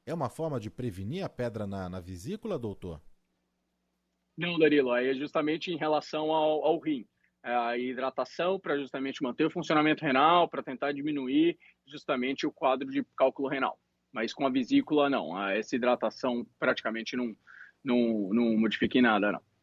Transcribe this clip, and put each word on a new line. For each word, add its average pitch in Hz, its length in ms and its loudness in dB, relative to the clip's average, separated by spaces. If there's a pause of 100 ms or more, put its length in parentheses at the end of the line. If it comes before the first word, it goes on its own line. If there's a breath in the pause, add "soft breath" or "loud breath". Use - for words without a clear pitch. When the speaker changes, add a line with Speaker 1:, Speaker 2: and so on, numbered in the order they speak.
Speaker 1:
é - 80 -8
uma 151 160 -4
forma 151 300 -6
de 107 100 -8
prevenir 120 560 -6
a - 40 -8
pedra 113 360 -6
na, 98 240 -6
na 92 100 -8
vesícula, 127 600 -8
doutor? 95 420 -8 (1400)
Speaker 2:
Não, 170 200 -4
Danilo, 147 340 6
aí 123 180 2
é 135 40 0
justamente 151 580 -2
em 165 40 -4
relação 156 560 -2
ao, 156 320 2
ao 160 160 2
rim. 147 260 -4 (380)
É 127 80 -6
a 120 240 0
hidratação 131 840 -2
pra 151 180 -2
justamente 139 460 -6
manter 127 220 0
o 160 40 0
funcionamento 156 560 2
renal, 156 420 6
pra - 140 -6
tentar 143 300 -4
diminuir 147 680 0 (300 soft breath)
justamente 139 580 -4
o 147 60 -2
quadro 131 380 0
de 135 140 -2 (140)
cálculo 135 300 2
renal. 135 320 -2 (320)
Mas 110 200 -4
com - 140 -2
a 135 40 2
vesícula, 139 600 2
não. 87 260 -2
Ah, 98 160 -2
essa 110 240 -2
hidratação 120 720 0 (140)
praticamente 117 580 -2
não, 120 180 -4 (480 loud breath)
não, 117 480 2
não 113 260 4
modifica 110 420 2
em - 20 6
nada, 107 300 4
não. 82 100 -6 (220)